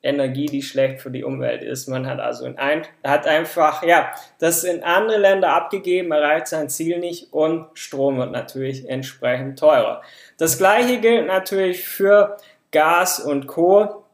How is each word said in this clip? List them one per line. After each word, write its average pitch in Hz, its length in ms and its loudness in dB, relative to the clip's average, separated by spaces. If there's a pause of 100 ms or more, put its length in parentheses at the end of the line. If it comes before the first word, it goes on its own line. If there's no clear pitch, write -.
Energie, 135 420 -2
die 139 160 -4
schlecht 135 400 -2
für 135 80 -14
die 127 140 -10
Umwelt 127 400 -6
ist. 131 240 -10
Man 131 180 -6
hat 131 140 -6
also 123 260 -6
in 131 140 -12
ein-, 151 260 -2 (180)
hat 147 220 0
einfach, 156 560 2
ja, 165 300 4 (260)
das 165 260 0
in 175 200 -4
andere 208 340 2
Länder 190 360 4
abgegeben, 180 580 -2
erreicht 151 340 2
sein 151 240 -4
Ziel 165 300 -4
nicht 175 340 -10
und 160 400 -2
Strom 135 460 -2
wird 120 120 -4
natürlich 131 560 -8
entsprechend 131 720 -6
teurer. 143 460 2 (340)
Das 160 220 -2
Gleiche 233 400 4
gilt 226 260 2
natürlich 190 600 -2
für 202 500 4 (340)
Gas 165 480 2
und 139 280 -4
Co. 196 500 4 (160)